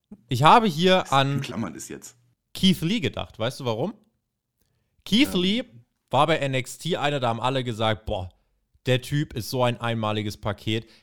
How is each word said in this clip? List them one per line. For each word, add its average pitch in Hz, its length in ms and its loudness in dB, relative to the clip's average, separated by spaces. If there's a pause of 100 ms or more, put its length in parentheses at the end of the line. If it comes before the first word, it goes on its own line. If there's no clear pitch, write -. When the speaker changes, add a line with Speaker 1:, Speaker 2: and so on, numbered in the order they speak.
(300)
Speaker 1:
ich 131 140 0
habe 220 240 8
hier 180 460 2
an 139 280 2
Speaker 2:
Klammern 92 340 -8
ist - 140 -14
jetzt. - 280 -16 (360)
Speaker 1:
Keith - 280 2
Lee 196 180 -2
gedacht. 98 380 -6
Weißt 117 220 -6
du 139 60 -8
warum? 123 280 -2 (1120)
Keith 226 300 2
Speaker 2:
Ähm. 180 60 2
Speaker 1:
Lee 208 220 0 (460)
war 139 160 4
bei 160 120 2
N 135 180 -2
X 127 240 -6
T 156 180 -4
einer, 143 220 -2
da 123 100 0
haben 113 100 -2
alle 127 240 -2
gesagt, 110 420 -2
„Boah, 95 240 -6 (560)
der 127 160 2
Typ 147 320 -4
ist 113 160 -8
so 127 140 0
ein 120 180 0
einmaliges 107 560 -2
Paket. 110 500 -4 (160)